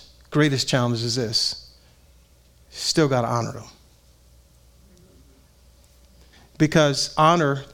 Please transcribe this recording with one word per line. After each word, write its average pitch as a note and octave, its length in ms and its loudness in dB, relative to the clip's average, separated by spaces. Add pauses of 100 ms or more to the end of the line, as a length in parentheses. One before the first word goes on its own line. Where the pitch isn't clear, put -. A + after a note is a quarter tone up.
(300)
Greatest C#3+ 380 0
challenge A#2+ 360 0
is A#2 120 -4
this. - 540 -4 (1000)
Still - 380 0
gotta B2 200 0
honor A#2 260 -4
them. - 120 -16 (3000)
Because D3+ 600 2
honor D#3 460 2 (100)